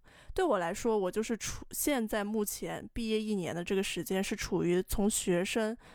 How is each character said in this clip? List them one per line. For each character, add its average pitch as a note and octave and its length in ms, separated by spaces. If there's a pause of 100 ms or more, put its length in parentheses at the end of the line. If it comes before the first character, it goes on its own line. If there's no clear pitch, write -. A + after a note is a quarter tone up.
(320)
对 F#4+ 120
我 B3 140
来 F3 140
说， A3 260
我 F3+ 120
就 G#3+ 120
是 A3+ 120
处， - 360
现 B3+ 360
在 G#3+ 160
目 G#3 220
前 - 480
毕 A3+ 160
业 A3 100
一 G#3+ 160
年 E3+ 200
的 F3 100
这 G3 100
个 G3 80
时 F3 220
间， F#3+ 180
是 G3+ 140
处 - 260
于 F3 200
从 G3+ 260
学 F3+ 340
生 G#3+ 320 (200)